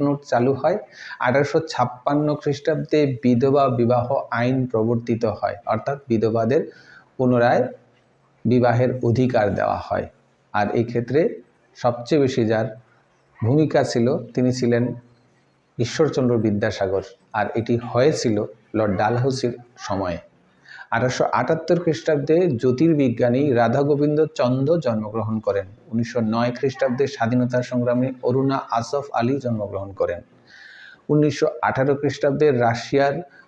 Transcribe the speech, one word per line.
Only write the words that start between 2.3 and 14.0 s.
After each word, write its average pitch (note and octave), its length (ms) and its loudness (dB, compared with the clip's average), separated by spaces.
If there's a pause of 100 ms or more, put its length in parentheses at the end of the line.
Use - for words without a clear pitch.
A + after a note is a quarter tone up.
খ্রিস্টাব্দে D3 580 -2 (240)
বিধবা C3+ 400 4 (160)
বিবাহ B2 280 2 (320)
আইন B2+ 180 0 (140)
প্রবর্তিত A2+ 520 0 (160)
হয়, G2+ 180 -2 (160)
অর্থাৎ C3+ 240 -4 (120)
বিধবাদের A2+ 520 2 (560)
পুনরায় B2 460 4 (880)
বিবাহের A#2+ 400 4 (180)
অধিকার A#2+ 360 2 (120)
দেওয়া G2+ 300 0
হয়। F#2+ 180 -4 (480)
আর G#2 140 0 (120)
এই A2 120 0
ক্ষেত্রে B2 280 -2 (580)
সবচেয়ে C3 460 0
বেশি C3 180 0 (100)
যার A2+ 160 0 (720)
ভূমিকা C#3 420 2 (100)
ছিল, A#2+ 160 2 (260)